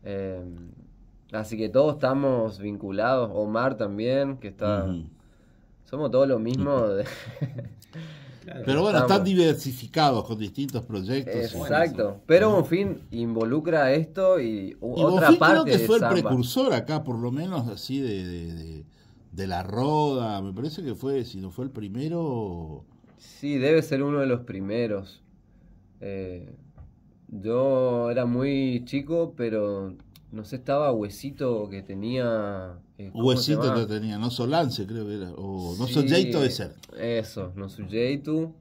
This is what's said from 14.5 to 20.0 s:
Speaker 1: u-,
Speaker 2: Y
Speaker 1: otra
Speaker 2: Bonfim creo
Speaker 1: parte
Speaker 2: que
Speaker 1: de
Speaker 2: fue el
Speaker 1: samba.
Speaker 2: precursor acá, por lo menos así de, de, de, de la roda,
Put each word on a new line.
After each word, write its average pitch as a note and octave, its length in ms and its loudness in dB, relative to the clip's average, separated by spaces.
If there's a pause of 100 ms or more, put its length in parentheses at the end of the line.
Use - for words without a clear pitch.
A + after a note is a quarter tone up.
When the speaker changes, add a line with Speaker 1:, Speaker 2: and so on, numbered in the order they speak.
Speaker 1:
u-, A#2+ 180 -4
Speaker 2:
Y E3+ 60 4
Speaker 1:
otra E3+ 60 6
Speaker 2:
Bonfim F3 160 6
creo E4+ 120 10
Speaker 1:
parte C#4 320 6
Speaker 2:
que A3+ 80 6
Speaker 1:
de - 80 2
Speaker 2:
fue A3+ 100 6
el A3+ 40 6
Speaker 1:
samba. - 200 4
Speaker 2:
precursor B2+ 520 2
acá, D3 320 0
por A#2+ 160 -4
lo A#2+ 100 -2
menos D3 380 -2
así B2+ 320 -6
de, G2+ 260 -2
de, E2+ 280 -8
de, D#2+ 300 -12 (460)
de F#2+ 160 -6
la F2+ 160 -2
roda, B2 800 0